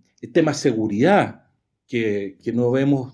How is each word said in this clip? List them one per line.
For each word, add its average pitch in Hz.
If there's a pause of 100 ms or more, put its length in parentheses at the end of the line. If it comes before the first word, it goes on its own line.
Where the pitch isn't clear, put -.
(200)
el 120
tema 156
seguridad, 120 (500)
que, 104
que 117
no 120
vemos 135